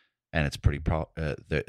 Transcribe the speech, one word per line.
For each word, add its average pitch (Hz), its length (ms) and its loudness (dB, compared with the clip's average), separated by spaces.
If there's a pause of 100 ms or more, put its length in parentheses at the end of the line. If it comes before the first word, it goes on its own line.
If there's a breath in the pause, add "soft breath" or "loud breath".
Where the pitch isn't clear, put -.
(340 soft breath)
And 78 120 4
it's 69 120 -4
pretty, 73 220 2
pro-, 80 360 -2
uh, 76 200 -4 (120)
they, 76 200 0